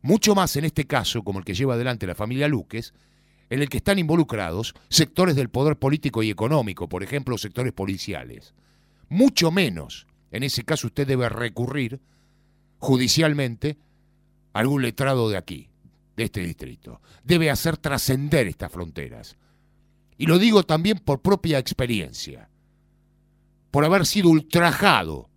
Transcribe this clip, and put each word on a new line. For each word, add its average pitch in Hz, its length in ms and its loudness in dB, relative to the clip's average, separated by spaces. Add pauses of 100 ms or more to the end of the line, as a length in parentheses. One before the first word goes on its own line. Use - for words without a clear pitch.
Mucho 208 340 4
más 185 220 2
en 143 80 -2
este 151 220 -2
caso, - 380 -2
como 95 140 -6
el 92 60 -12
que 98 100 -8
lleva 127 200 0
adelante 117 320 -4
la 87 80 -6
familia 127 320 -4
Luques, 117 480 -4 (560)
en 131 120 -2
el 143 60 -2
que 127 100 -6
están 196 200 0
involucrados 117 760 -2 (140)
sectores 170 480 2
del 131 120 0
poder 143 300 0
político 135 440 0
y 110 80 0
económico, 104 580 -2
por 90 140 -8
ejemplo, 127 360 -6
sectores 117 340 -6
policiales. 95 800 -8 (540)
Mucho 170 420 4
menos, 123 560 -2 (240)
en 113 120 -6
ese 135 220 -4
caso 147 240 -4
usted 143 180 -4
debe 127 220 0
recurrir 120 720 -6 (760)
judicialmente 143 1000 0 (760)
a 101 80 -4
algún 135 220 0
letrado 123 480 0
de 101 60 -4
aquí, 90 340 -12 (460)
de 113 80 -2
este 104 160 -6
distrito. 64 600 -12 (240)
Debe 160 260 4
hacer 160 280 -2
trascender 143 680 0
estas 90 240 -8
fronteras. 73 680 -12 (840)
Y 151 80 -2
lo 160 120 6
digo 214 260 6
también 170 340 2
por 139 240 -2
propia 175 360 2
experiencia, 113 920 -6 (1200)
por 143 140 2
haber 175 200 4
sido 196 240 4
ultrajado 151 1080 4